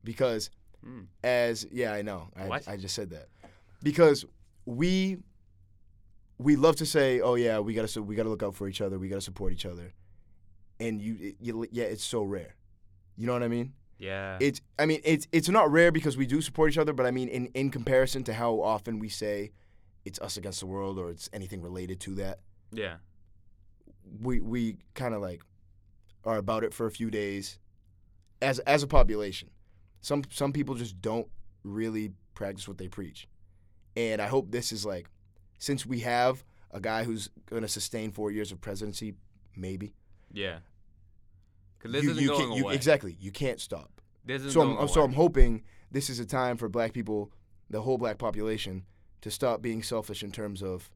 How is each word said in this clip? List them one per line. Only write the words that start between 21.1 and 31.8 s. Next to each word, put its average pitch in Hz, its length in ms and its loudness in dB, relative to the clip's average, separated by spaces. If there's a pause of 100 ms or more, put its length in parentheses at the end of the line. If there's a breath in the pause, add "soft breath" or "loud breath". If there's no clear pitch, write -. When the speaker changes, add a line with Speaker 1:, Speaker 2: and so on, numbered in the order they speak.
Speaker 1:
it's - 220 -12
anything 95 300 -10
related 90 380 -8
to 95 160 -8
that. 95 240 -4 (320)
Speaker 2:
Yeah. 98 240 -6 (1200)
Speaker 1:
We, 123 200 2
we 110 360 -2 (180)
kinda, 117 240 -4
like, 90 240 -8 (840)
are 110 120 0
about 110 260 0
it 110 120 -2
for 113 120 -2
a 107 40 0
few 113 200 -4
days 101 480 -4 (840)
as, 131 180 2
as 143 220 4
a 143 40 -2
population. 107 640 6 (540)
Some, 143 280 0
some 143 220 -2
people 135 220 -2
just 110 260 -8
don't 110 260 -2 (380)
really 107 480 -2 (220)